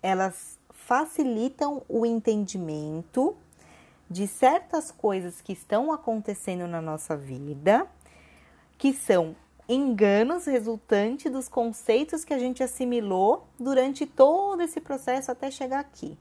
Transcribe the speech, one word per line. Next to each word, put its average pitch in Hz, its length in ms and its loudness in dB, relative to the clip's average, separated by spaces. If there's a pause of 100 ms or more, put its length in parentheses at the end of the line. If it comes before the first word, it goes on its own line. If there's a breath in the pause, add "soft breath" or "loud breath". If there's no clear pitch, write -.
elas 190 560 -2 (120)
facilitam 269 1160 -2
o 226 180 0
entendimento 196 1300 -2 (720 soft breath)
de 185 180 -4
certas 311 640 2
coisas 190 500 -4
que - 120 -10
estão 254 400 -2
acontecendo 208 760 -6
na 170 140 -6
nossa 156 340 -6
vida, 143 720 0 (920 soft breath)
que 277 160 4
são 170 420 2 (320)
enganos 240 760 2
resultantes 233 840 0
dos 262 180 -4
conceitos 233 760 0
que - 100 -4
a 269 60 0
gente 254 240 -2
assimilou 233 840 2 (120)
durante 269 460 0
todo 349 560 4
esse 330 180 -4
processo 269 520 -4
até 269 200 -6
chegar 262 280 -4
aqui 214 420 -12